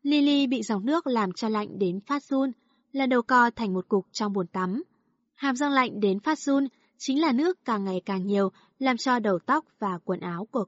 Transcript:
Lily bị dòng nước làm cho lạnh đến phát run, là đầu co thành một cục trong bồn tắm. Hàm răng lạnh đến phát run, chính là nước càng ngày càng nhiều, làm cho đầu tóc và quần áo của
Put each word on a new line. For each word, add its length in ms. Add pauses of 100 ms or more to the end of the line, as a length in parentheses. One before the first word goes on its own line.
Lily 460
bị 160
dòng 220
nước 220
làm 240
cho 180
lạnh 300
đến 220
phát 220
run, 280 (400)
là 140
đầu 160
co 300
thành 220
một 140
cục 240
trong 220
bồn 140
tắm. 360 (520)
Hàm 200
răng 160
lạnh 280
đến 200
phát 200
run, 280 (300)
chính 240
là 100
nước 340
càng 180
ngày 220
càng 200
nhiều, 240 (300)
làm 180
cho 220
đầu 200
tóc 260 (140)
và 260
quần 140
áo 320
của 160